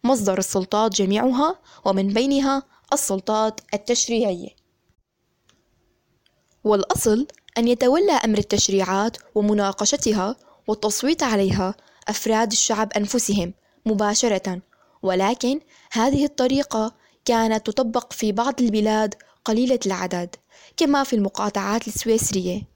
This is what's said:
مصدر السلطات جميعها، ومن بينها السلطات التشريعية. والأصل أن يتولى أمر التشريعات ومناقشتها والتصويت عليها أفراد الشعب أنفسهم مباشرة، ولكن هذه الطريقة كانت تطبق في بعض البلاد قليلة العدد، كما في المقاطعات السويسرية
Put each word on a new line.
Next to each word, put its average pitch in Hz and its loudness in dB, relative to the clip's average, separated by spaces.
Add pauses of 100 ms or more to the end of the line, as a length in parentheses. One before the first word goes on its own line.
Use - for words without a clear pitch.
مصدر 214 2
السلطات 196 0
جميعها، 240 0 (260)
ومن 196 2
بينها 269 0 (300)
السلطات 214 -2 (120)
التشريعية. 220 -2 (2250)
والأصل 214 2 (300)
أن 233 2
يتولى 269 4
أمر 220 2
التشريعات 196 0 (180)
ومناقشتها 208 0 (320)
والتصويت 214 -2
عليها 196 0 (320)
أفراد 220 0
الشعب 220 0
أنفسهم 202 -2 (320)
مباشرة، 208 0 (420)
ولكن 202 0 (320)
هذه 269 2
الطريقة 262 -2 (300)
كانت 226 2
تطبق 233 -2
في 214 -2
بعض 240 -2
البلاد 214 0 (300)
قليلة 240 2
العدد، 180 -4 (420)
كما 285 2
في 254 -2
المقاطعات 202 -2
السويسرية 208 -2 (140)